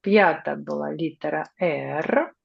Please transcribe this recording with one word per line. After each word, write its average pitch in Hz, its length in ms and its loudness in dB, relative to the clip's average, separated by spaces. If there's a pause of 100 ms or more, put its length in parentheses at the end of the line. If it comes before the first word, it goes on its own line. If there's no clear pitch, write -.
п'ята 180 540 4
була 147 380 -6
літера 151 500 -6 (180)
Р 156 720 -2 (120)